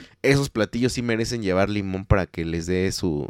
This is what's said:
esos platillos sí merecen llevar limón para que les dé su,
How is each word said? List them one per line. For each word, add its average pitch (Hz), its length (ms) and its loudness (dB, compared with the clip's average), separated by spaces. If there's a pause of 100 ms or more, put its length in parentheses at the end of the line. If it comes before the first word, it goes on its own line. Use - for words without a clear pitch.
(220)
esos 139 300 2
platillos 117 420 0
sí 123 80 -6
merecen 117 400 -2
llevar 95 280 2
limón 98 360 -4
para 95 220 2
que 85 180 -4
les 82 220 -4
dé 92 260 0
su, 76 360 -2